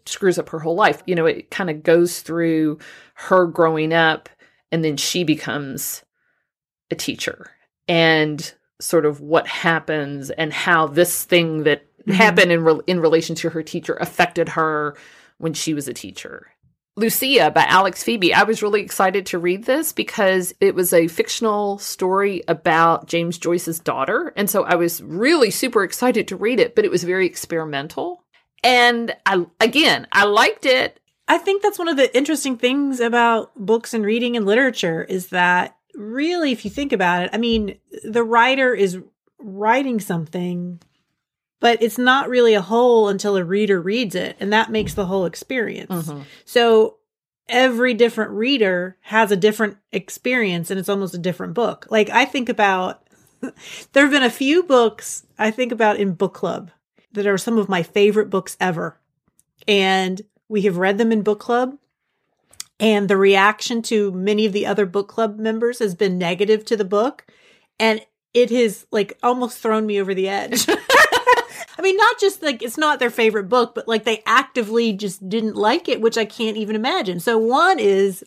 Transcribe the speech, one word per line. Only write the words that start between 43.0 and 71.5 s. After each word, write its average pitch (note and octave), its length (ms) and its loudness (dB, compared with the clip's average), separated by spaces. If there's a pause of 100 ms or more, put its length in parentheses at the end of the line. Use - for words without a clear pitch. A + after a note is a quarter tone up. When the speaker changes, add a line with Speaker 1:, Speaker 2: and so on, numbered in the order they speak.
Speaker 2:
until G3+ 300 -2
a F3+ 60 0
reader G3 360 0
reads G3 360 -4
it. F#3 240 -6
And G3 120 -4
that A3 200 0
makes G#3+ 240 -4
the G3+ 100 -4
whole F#3 200 -2
experience. - 640 -8
Speaker 1:
Mm-hmm. D#3 320 -8 (200)
Speaker 2:
So A3+ 540 4 (500)
every B3 460 2
different A3 380 0
reader G3 680 0
has A3 300 2
a G3 60 2
different G#3 400 0 (140)
experience, G3+ 800 -4
and F#3+ 80 -4
it's F#3 100 -8
almost G3 240 -4
a F3 60 -10
different F3 340 -6
book. F#3+ 380 -4
Like, G#3+ 180 2
I A#3+ 160 4
think C4+ 240 -4
about, G3 580 0 (160)
<laughs> - 180 -20 (520)
there C#4 100 6
have C4+ 80 4
been C#4 120 2
a A#3+ 80 4
few C#4+ 320 0
books A#3+ 640 0 (100)
I G#3+ 140 0
think A#3+ 200 -2
about A3 280 2
in G3 160 0
book F#3+ 180 -2
club - 380 -6 (400)
that G3+ 160 -4
are G3 100 2
some A3+ 220 0
of G3 100 -2
my F3+ 140 0
favorite G#3 480 2
books - 280 -4
ever. F3 400 -4 (680)
And F#3+ 520 0 (300)
we G#3+ 140 -2
have F#3 140 2
read G3 200 0
them A3+ 140 2
in G#3+ 100 0
book G#3 180 0
club, B3+ 380 -2 (1000)
and G#3 280 2
the G3 100 2
reaction G3 640 4
to G#3 280 0
many G#3 360 0
of F#3 60 -2
the G#3 120 -2
other G3+ 220 0
book G3+ 200 -4
club A3 300 -4
members A3+ 400 -2
has G#3 160 -2
been F#3 240 -2
negative G3 480 0
to A#3 100 -2
the G3 100 -2
book. G#3 420 -2 (520)
And A3 220 0 (320)
it A#3+ 160 4
has, A#3 420 0
like, G3+ 300 -4
almost B3 380 -2
thrown A3 260 -2
me G3+ 160 -2
over F#3+ 140 -4
the F#3+ 120 -2
edge. G#3 460 -4
<laughs> - 40 -2 (1000)